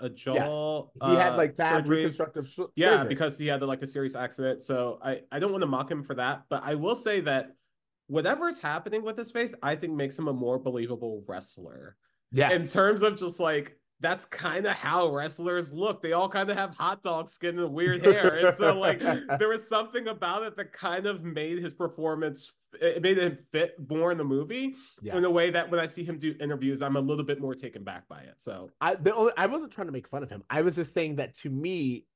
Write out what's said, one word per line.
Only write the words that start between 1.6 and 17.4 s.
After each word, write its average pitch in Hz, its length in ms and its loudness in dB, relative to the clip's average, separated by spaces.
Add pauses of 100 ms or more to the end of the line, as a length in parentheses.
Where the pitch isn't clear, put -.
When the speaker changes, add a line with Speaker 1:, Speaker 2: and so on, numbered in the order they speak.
Speaker 1:
surgery. 151 220 4
Speaker 2:
reconstructive 156 500 -2
sh- - 100 -20 (160)
Speaker 1:
Yeah, 175 140 4 (100)
Speaker 2:
surgery. 135 100 0
Speaker 1:
because 139 300 -2
he 151 80 -4
had, 143 160 0
like, 135 200 -2
a 139 40 -8
serious 135 300 -4
accident. 131 480 -4
So 123 380 -2
I, 135 280 -4
I 139 80 -6
don't 196 140 0
wanna 190 140 0
mock 135 220 0
him 156 140 -4
for 139 140 -8
that, 131 320 -2
but 139 160 -4
I 147 100 0
will 175 220 0
say 208 240 0
that 135 340 0 (540)
whatever 254 400 0
is 339 100 -6
happening 208 440 -4
with 214 160 -6
his 233 120 -10
face, 233 320 -4
I 147 140 0
think 160 180 -6
makes 139 240 -4
him 160 80 -4
a 143 60 0
more 123 260 0
believable 120 720 -6
wrestler. 90 680 -14 (360)
Speaker 2:
Yes. 139 280 4
Speaker 1:
In 165 60 -4
terms 196 360 4
of 208 140 4
just, 175 220 -6
like, 156 400 0 (220)
that's 170 240 -2
kinda 185 480 -2
how 170 400 2
wrestlers 156 600 -2
look. 196 300 -2
They 165 100 0
all 180 160 4
kinda 196 260 0
have 196 220 -2
hot 196 260 -2
dog 165 260 -4
skin 170 300 -4